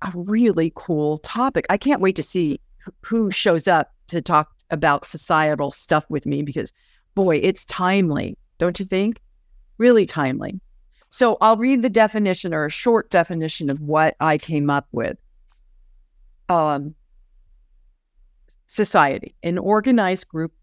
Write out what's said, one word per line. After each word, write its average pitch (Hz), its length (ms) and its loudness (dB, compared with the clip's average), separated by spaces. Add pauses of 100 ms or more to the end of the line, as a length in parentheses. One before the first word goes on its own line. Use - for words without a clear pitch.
a 180 120 -6
really 180 600 2
cool 151 440 -2
topic. - 520 -4
I 196 60 2
can't 277 240 0
wait 190 160 2
to 156 80 -6
see 160 360 -4 (240)
wh-, - 60 -18 (120)
who 220 280 -2
shows 175 380 0
up 165 240 2 (160)
to 170 120 -4
talk 151 300 0 (200)
about 147 360 0
societal 151 640 -2
stuff - 380 0
with 151 180 -4
me 143 160 -2
because, 139 300 -8 (420)
boy, 185 220 2
it's 185 280 0
timely, 180 720 -2 (220)
don't 175 220 -2
you 196 40 -6
think? 196 360 -2 (580)
Really 226 280 6
timely. 139 540 -4 (480)
So 233 320 2
I'll 220 160 6
read 247 260 0
the 254 60 0
definition 208 640 0
or 156 120 -2
a 151 60 -4
short - 400 0
definition 160 600 0
of 143 100 -4
what 156 380 0
I 151 200 2
came 147 320 -2
up 143 200 -2
with. - 260 -4 (1300)
Um, 151 480 0 (1700)
society, - 760 0
an 170 120 -2
organized 208 680 0
group 160 260 -6 (100)